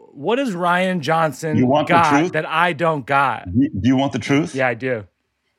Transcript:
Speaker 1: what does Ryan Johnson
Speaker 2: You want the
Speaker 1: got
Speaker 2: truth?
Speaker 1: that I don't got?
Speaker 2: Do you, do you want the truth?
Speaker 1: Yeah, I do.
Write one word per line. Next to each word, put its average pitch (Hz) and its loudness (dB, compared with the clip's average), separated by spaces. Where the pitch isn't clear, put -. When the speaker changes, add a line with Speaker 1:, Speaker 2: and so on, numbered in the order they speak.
Speaker 1:
what 190 -4
does 262 -2
Ryan 180 0
Johnson 160 0
Speaker 2:
You 127 4
want 147 2
the 175 2
Speaker 1:
got 156 4
Speaker 2:
truth? 175 0
Speaker 1:
that 156 -4
I 170 0
don't 156 -2
got? 135 -2
Speaker 2:
Do 127 2
you, - -2
do 98 -2
you 131 4
want 139 0
the 131 -4
truth? 143 0
Speaker 1:
Yeah, 131 0
I 120 -2
do. 117 -6